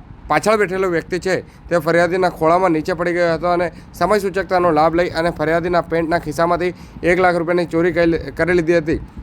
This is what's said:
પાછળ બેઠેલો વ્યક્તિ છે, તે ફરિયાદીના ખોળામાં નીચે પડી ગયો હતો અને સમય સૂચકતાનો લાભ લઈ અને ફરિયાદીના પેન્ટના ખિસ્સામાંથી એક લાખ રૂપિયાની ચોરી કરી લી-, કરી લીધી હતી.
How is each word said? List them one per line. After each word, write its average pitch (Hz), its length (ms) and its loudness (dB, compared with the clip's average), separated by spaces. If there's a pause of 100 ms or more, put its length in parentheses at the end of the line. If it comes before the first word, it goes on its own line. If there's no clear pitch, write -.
(280)
પાછળ 196 300 2
બેઠેલો 190 300 0
વ્યક્તિ 170 320 -2
છે, 180 220 -2
તે - 360 -6
ફરિયાદીના 170 520 2
ખોળામાં 175 420 2
નીચે 156 220 -2
પડી 175 200 -2
ગયો 170 200 0
હતો 165 140 -2
અને 175 240 0 (220)
સમય 196 260 0
સૂચકતાનો 185 520 0
લાભ 156 240 2
લઈ 175 140 0
અને 165 200 -2
ફરિયાદીના 165 520 0
પેન્ટના 165 380 -2
ખિસ્સામાંથી 165 540 -2 (300)
એક 175 160 2
લાખ 180 160 4
રૂપિયાની 175 300 0
ચોરી 165 260 0
કરી 170 140 2
લી-, 165 120 2
કરી 165 360 -2
લીધી 170 240 2
હતી. 151 220 -2 (240)